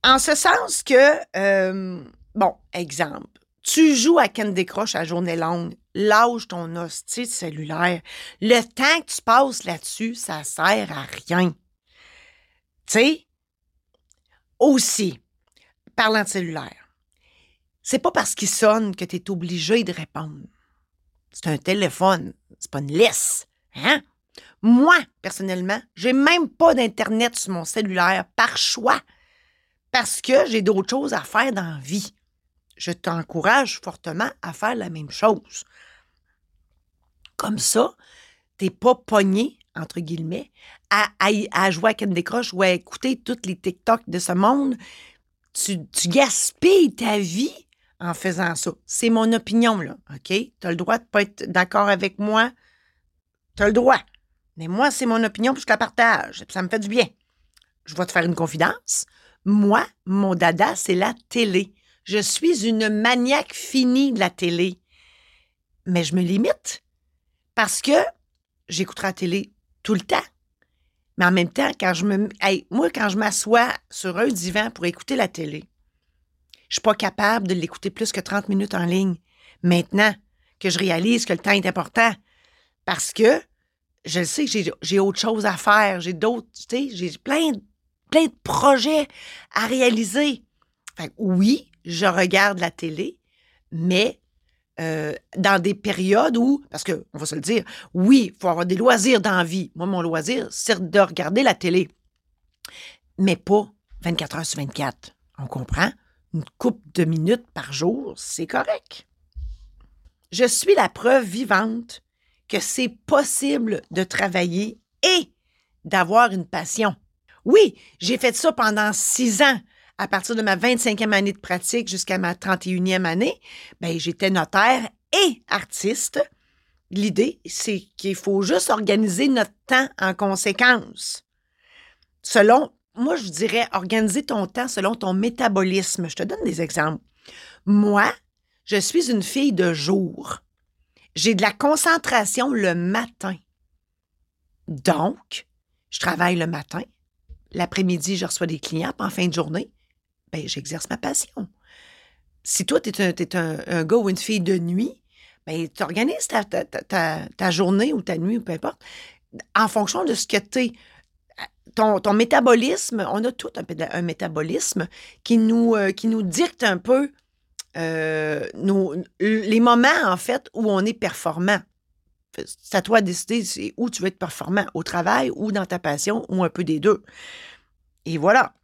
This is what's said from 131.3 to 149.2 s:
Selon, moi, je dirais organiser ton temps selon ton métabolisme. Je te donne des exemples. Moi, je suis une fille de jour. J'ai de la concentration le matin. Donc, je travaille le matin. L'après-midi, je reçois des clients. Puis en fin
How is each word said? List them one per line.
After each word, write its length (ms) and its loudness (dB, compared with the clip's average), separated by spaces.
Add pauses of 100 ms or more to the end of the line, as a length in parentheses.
Selon, 500 4 (220)
moi, 200 0
je 140 -8
dirais 420 -2
organiser 520 0
ton 240 -4
temps 200 -6
selon 280 -2
ton 180 -2
métabolisme. 960 0
Je 60 -12
te 80 -6
donne 200 -6
des 180 -4
exemples. 420 -4 (640)
Moi, 460 4 (540)
je 120 -2
suis 320 0
une 140 0
fille 300 0
de 200 2
jour. 640 -2 (760)
J'ai 200 2
de 60 0
la 120 2
concentration 960 0
le 260 0
matin. 640 -4 (1300)
Donc, 800 -4 (420)
je 100 -12
travaille 360 0
le 120 -2
matin. 340 -8 (720)
L'après-midi, 640 -2
je 80 -4
reçois 220 -4
des 120 -6
clients. 380 -6
Puis 100 -6
en 20 -2
fin 180 0